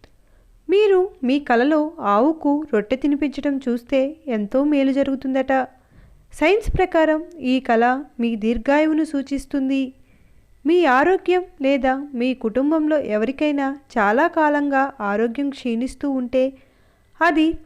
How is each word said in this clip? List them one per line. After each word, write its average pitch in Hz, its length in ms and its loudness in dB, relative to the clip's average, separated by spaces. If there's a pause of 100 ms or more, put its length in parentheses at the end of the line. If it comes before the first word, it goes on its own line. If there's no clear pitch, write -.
(680)
మీరు 392 420 4 (140)
మీ 262 140 2 (120)
కలలో 302 420 2 (220)
ఆవుకు 294 580 0
రొట్టె 208 240 0
తినిపించటం 277 720 -2
చూస్తే 262 480 -2 (220)
ఎంతో 233 260 0
మేలు 277 280 2
జరుగుతుందట. 269 600 -2 (800)
సైన్స్ 381 460 0
ప్రకారం 320 440 2 (300)
ఈ 262 80 0
కల 254 440 0 (160)
మీ 233 160 -2
దీర్ఘాయువును 277 680 0
సూచిస్తుంది. 269 800 -4 (840)
మీ 349 160 4
ఆరోగ్యం 349 580 2 (220)
లేదా 269 280 2 (280)
మీ 254 140 0
కుటుంబంలో 302 640 0 (200)
ఎవరికైనా 277 500 -2 (300)
చాలా 220 280 2 (120)
కాలంగా 294 440 2 (300)
ఆరోగ్యం 233 400 -2
క్షీణిస్తూ 254 600 -6
ఉంటే 262 320 -2 (840)
అది 320 260 2 (120)